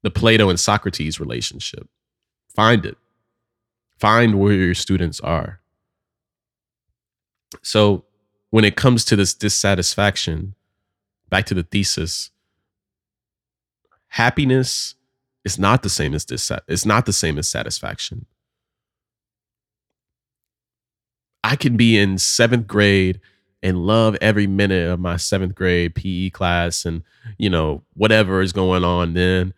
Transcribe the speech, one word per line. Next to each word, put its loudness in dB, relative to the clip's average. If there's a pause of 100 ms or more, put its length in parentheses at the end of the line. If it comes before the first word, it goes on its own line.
The -4
Plato 4
and 0
Socrates -2
relationship. -10 (680)
Find 4
it. -12 (1000)
Find 4
where 4
your 2
students -2
are. -6 (2000)
So 2 (460)
when 4
it 2
comes 2
to 2
this 0
dissatisfaction, -2 (760)
back 0
to -6
the -2
thesis, -6 (1800)
happiness 0 (500)
is -6
not 2
the -6
same -4
as -6
dissat-, -8
it's -4
not 2
the -2
same -2
as -6
satisfaction. -8 (3250)
I 0
can 0
be 6
in 2
seventh 0
grade 2 (420)
and -2
love 2
every 2
minute 0
of -4
my -4
seventh -4
grade -2
P -4
E -4
class -2
and, -6 (360)
you -2
know, -2 (120)
whatever 2
is -2
going 0
on -2
then 0